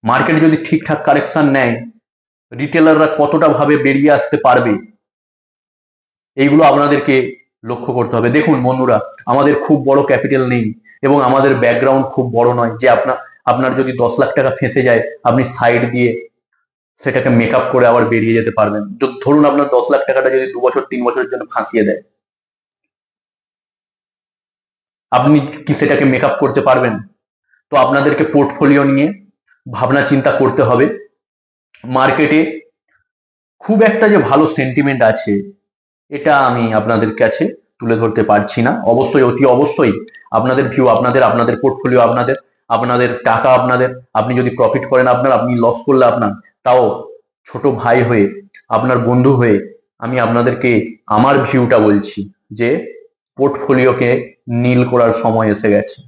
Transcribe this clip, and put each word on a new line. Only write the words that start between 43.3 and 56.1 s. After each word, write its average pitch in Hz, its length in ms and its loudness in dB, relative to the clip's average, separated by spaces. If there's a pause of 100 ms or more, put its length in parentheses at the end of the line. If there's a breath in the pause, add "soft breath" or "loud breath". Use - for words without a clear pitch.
আপনাদের। 127 520 0 (120)
আপনি 120 240 -2
যদি 123 180 -2
প্রফিট 127 340 -2
করেন 127 180 2
আপনার, 123 240 0
আপনি 120 280 0
লস 117 260 0
করলে 131 200 4
আপনার। 110 420 -2 (180)
তাও 127 180 4 (640)
ছোট - 160 -14 (180)
ভাই 123 260 2
হয়ে, 110 180 2 (500 soft breath)
আপনার 123 220 0 (100)
বন্ধু 127 320 2
হয়ে 113 180 2 (460)
আমি 123 120 -6 (100)
আপনাদেরকে 120 460 0 (440)
আমার 135 200 2 (100)
ভিউটা 123 320 0 (100)
বলছি 104 320 -2 (400)
যে 120 100 -2 (680)
পোর্টফোলিওকে 131 720 0 (540)
নীল 123 180 2 (100)
করার 120 220 2 (100)
সময় 113 320 0
এসে 107 200 -2
গেছে। - 220 -4 (100)